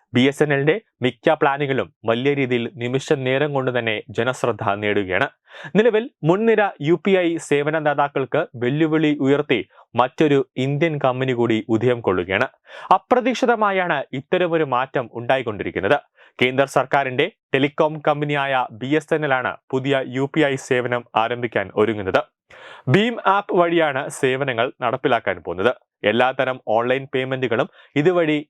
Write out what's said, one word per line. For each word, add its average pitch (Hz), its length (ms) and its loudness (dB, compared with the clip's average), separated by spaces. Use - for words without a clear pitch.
ബി 120 80 4
എസ് 139 220 2
എൻ 147 100 2
എല്ലിന്റെ 151 280 0
മിക്ക 127 320 0
പ്ലാനുകളും 139 600 -2
വലിയ 120 280 0
രീതിയിൽ 123 420 -2
നിമിഷ 127 380 -2
നേരം 135 400 0
കൊണ്ട് 131 260 -2
തന്നെ 110 300 -2
ജനശ്രദ്ധ 117 600 -2
നേടുകയാണ്. 101 580 0
നിലവിൽ 220 340 2
മുൻനിര 208 460 2
യു 156 240 2
പി 202 60 2
ഐ 175 260 2
സേവനദാതാക്കൾക്ക് 143 1080 0
വെല്ലുവിളി 151 640 0
ഉയർത്തി 139 480 2
മറ്റൊരു 139 520 2
ഇന്ത്യൻ 143 480 -2
കമ്പനി 131 260 0
കൂടി 117 380 0
ഉദയം 117 320 0
കൊള്ളുകയാണ്. 95 460 0
അപ്രതീക്ഷിതമായാണ് 208 1080 0
ഇത്തരമൊരു 165 500 0
മാറ്റം 127 500 -2
ഉണ്ടായിക്കൊണ്ടിരിക്കുന്നത്. 117 840 -2
കേന്ദ്ര 131 240 4
സർക്കാരിന്റെ 135 640 0
ടെലികോം 151 540 0
കമ്പനിയായ 147 640 -2
ബി 120 160 -10
എസ് 151 260 -2
എൻ 156 120 0
എൽ 139 80 0
ആണ് 120 240 -2
പുതിയ 135 360 -2
യു 131 280 -4
പി 156 60 2
ഐ 139 140 2
സേവനം 123 480 -2
ആരംഭിക്കാൻ 117 600 -2
ഒരുങ്ങുന്നത്. 104 480 0
ഭീം 214 300 2
ആപ്പ് 196 280 0
വഴിയാണ് 160 540 0
സേവനങ്ങൾ 131 640 -2
നടപ്പിലാക്കാൻ 117 640 -2
പോകുന്നത്. 92 300 0
എല്ലാത്തരം 127 640 0
ഓൺലൈൻ 123 460 0
പേയ്മെന്റുകളും 131 560 -2
ഇതുവഴി 151 540 2